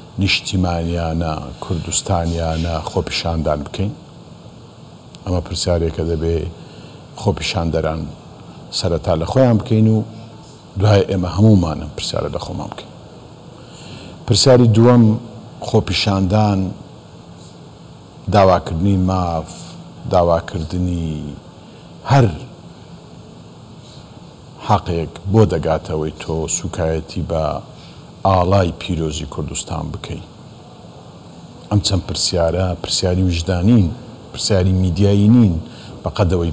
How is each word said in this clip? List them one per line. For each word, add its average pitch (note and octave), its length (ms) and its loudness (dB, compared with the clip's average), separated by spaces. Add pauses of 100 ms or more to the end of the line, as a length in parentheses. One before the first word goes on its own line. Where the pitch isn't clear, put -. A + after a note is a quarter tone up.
(220)
نیشتیمانیانە، E2+ 1120 -2 (300)
کوردستانیانە E2 1120 -2 (140)
خۆپیشاندان E2 760 -2
بکەین؟ G#2 280 -6 (1300)
ئەمە F2+ 240 -2
پرسیارێکە E2 640 -2
دەبێ E2 260 -2 (840)
خۆپیشاندەران D#2+ 800 -2 (760)
سەرەتا E2+ 440 -2
لە E2 100 -4
خۆیان B2 300 4
بکەین A2 260 2
و A2 100 4 (840)
دوای G2+ 300 4
ئێمە F2+ 260 -2
هەمومانم F2+ 640 4
پرسیارە - 380 -4
لە - 100 -6
خۆمان C#2+ 260 -8
بکەین. - 200 -16 (1400)
پرسیاری B2 480 6
دووەم، A#2+ 300 8 (640)
خۆپیشاندان G2 920 2 (1700)
داواکردنی F#2+ 640 4
ماف، F2+ 520 0 (600)
داواکردنی F2 1000 0 (1000)
هەر C3 160 6 (2500)
حەقێک E2+ 440 0 (200)
بۆ A2 100 6 (120)
دەگاتەوەی D#2 680 -2
تۆ D#2+ 140 -6 (220)
سوکایەتی D#2+ 720 -4
بە D#2+ 140 -2 (840)
ئاڵای F#2 420 4 (100)
پیرۆزی D#2 540 -4
کوردستان D#2 600 -8
بکەی. - 300 -12 (1500)
ئەم G2+ 160 2
چەند F2 220 0
پرسیارە E2+ 580 0 (180)
پرسیاری F#2 400 0
وجدانین، F2+ 680 2 (420)
پرسیاری F#2+ 400 2 (100)
میدیایی G2+ 440 4
نین، A2 280 6 (480)
بە - 140 -4
قەدەوەی F2 360 0